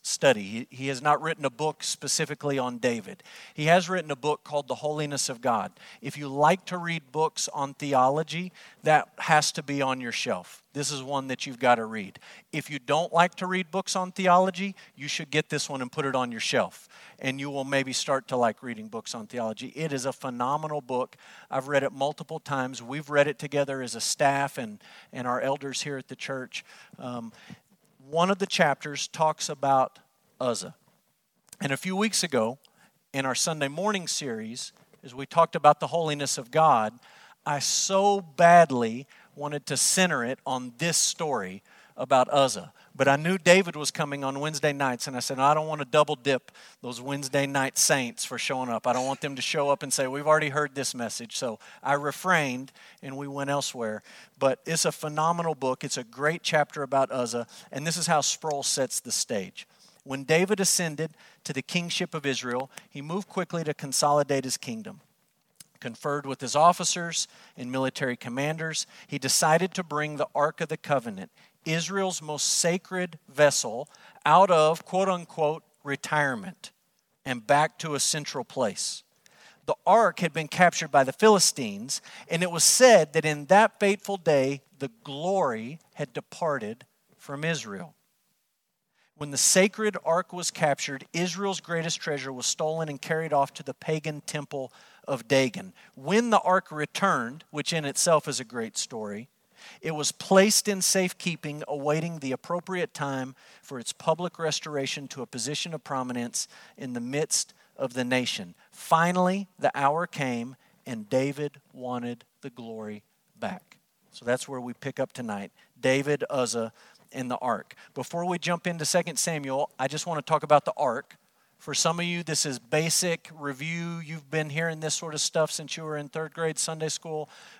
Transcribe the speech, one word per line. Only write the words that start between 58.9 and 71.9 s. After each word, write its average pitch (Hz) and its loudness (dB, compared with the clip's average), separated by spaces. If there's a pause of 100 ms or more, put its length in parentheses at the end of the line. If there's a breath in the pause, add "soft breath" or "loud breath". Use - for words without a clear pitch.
the 117 -8
stage. - -4 (340 soft breath)
"When 135 -8
David 180 4
ascended 160 0 (320 soft breath)
to - -8
the 135 -4
kingship 175 -2
of 143 -4
Israel, 127 -2 (220 loud breath)
he 143 -12
moved 165 -6
quickly 170 -4
to 147 -4
consolidate 143 2
his 127 -4
kingdom, 107 -10 (800)
conferred 139 -6
with 135 -8
his 123 -2
officers 170 2 (280 loud breath)
and 123 -10
military 131 -2
commanders. 151 -4 (200 loud breath)
He 143 -6
decided 160 2
to 180 -4
bring 151 -4
the 143 -2
Ark 147 0
of 160 -4
the 156 -6
Covenant, 117 -4 (340 soft breath)
Israel's 170 -2